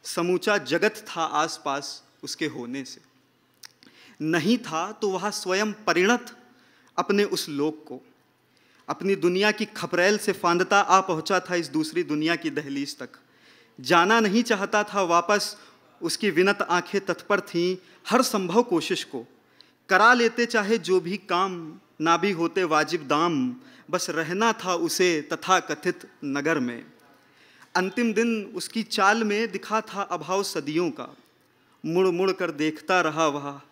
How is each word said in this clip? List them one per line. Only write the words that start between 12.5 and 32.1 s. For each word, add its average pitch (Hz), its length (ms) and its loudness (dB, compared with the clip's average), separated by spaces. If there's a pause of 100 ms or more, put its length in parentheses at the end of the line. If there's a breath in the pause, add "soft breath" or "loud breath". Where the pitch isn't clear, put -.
तक। 123 100 -14 (680 soft breath)
जाना 175 400 4
नहीं 220 240 2
चाहता 208 400 0
था 202 180 -2
वापस, 175 540 2 (460 loud breath)
उसकी 170 280 -2
विनत 190 320 2
आंखें 175 440 -2
तत्पर 190 340 -2
थीं 180 360 -2 (340 loud breath)
हर 240 120 4
संभव 202 420 0
कोशिश 180 400 -2
को। 120 200 -10 (680 soft breath)
करा 208 240 8
लेते 233 320 2
चाहे 226 340 0
जो 180 200 2
भी 175 180 -4
काम, 185 400 -2 (440)
ना 165 160 4
भी 196 140 2
होते 170 320 0
वाजिब 151 440 0
दाम, 147 480 2 (360 loud breath)
बस 180 180 -2
रहना 175 440 0
था 185 220 -4
उसे 170 460 2 (120)
तथाकथित 180 720 -2 (180)
नगर 143 340 0
में। 120 240 -6 (920 soft breath)
अंतिम 196 380 0
दिन 226 240 0 (180)
उसकी 208 280 -6
चाल 214 400 2
में 214 280 -2
दिखा 214 300 -4
था 202 200 -10
अभाव 180 420 -4
सदियों 160 480 -2
का, 131 220 -14 (680 soft breath)
मुड़ 180 240 2
मुड़ 185 240 2